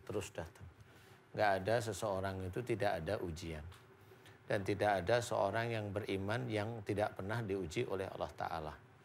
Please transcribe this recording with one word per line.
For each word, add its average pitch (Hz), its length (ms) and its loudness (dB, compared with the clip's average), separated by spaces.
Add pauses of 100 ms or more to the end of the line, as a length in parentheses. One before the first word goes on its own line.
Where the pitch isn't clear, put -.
terus 98 280 -4
datang. - 320 -10 (720)
Nggak 104 160 4 (100)
ada 101 220 2
seseorang 98 540 0 (100)
itu 107 160 -2
tidak 101 400 0
ada 95 160 0
ujian. 80 460 -6 (800)
Dan 110 160 0
tidak 101 420 4
ada 117 220 4
seorang 110 480 2
yang 107 180 -2
beriman 101 560 0
yang 107 380 -2
tidak 104 320 2
pernah 107 240 -2
diuji 98 480 -2
oleh 95 240 -2
Allah 82 240 -4
Ta'ala. 76 380 -4 (300)